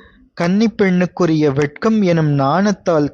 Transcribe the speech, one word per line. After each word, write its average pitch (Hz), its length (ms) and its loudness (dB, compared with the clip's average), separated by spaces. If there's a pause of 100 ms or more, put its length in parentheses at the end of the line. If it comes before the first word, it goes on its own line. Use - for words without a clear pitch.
(420)
கன்னிப்பெண்ணுக்குரிய 180 1120 0
வெட்கம் 151 480 -2
எனும் 160 380 0
நாணத்தால் 160 760 0